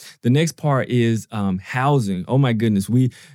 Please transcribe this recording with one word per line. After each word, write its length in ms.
The 80
next 280
part 320
is, 420
um, 260
housing. 680
Oh 100
my 140
goodness. 380
We, 240